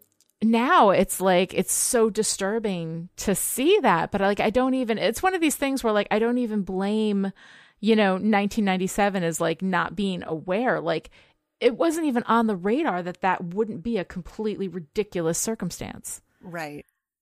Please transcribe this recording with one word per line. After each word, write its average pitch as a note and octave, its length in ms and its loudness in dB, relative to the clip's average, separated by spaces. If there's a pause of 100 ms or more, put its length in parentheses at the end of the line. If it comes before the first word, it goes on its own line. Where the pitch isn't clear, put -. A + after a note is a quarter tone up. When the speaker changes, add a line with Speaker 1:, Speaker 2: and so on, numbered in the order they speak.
(420)
Speaker 1:
now A#3 480 6
it's F3+ 300 2
like, F#3 340 4
it's - 180 -2
so A3+ 380 2
disturbing G3 1000 -4 (100)
to G3+ 160 0
see E4 480 2
that. F3 300 2
But, G3 80 -2
like, G3+ 200 0
I G#3 100 2
don't B3+ 240 2
even, A#3 240 -2
it's F3+ 240 -2
one F#4 120 2
of F4+ 60 0
these D#4+ 160 0
things C4+ 280 -2
where, A3+ 80 2
like, G#3 180 0
I G#3 100 2
don't A#3+ 180 0
even G#3+ 240 -2
blame, G3 680 0 (480)
you G#3+ 160 4
know, F#3+ 220 4
nineteen G#3 460 0
ninety-seven F#3+ 600 0
as, E3 160 -2
like, E3 220 0
not E3+ 340 -2
being F#3+ 280 -4
aware. F3+ 560 -2
Like, D#3+ 300 -4 (500)
it A#3+ 160 4
wasn't D#4+ 300 0
even A#3+ 220 0
on A3+ 180 4
the G#3+ 80 0
radar G3+ 480 0
that F3 200 -8
that F#3 240 0
wouldn't F#3 360 -4
be A#3 160 -2
a F3 60 -2
completely G3 640 -6
ridiculous E3+ 720 -4
circumstance. - 840 -8 (200)
Speaker 2:
Right. D#3+ 460 -12 (360)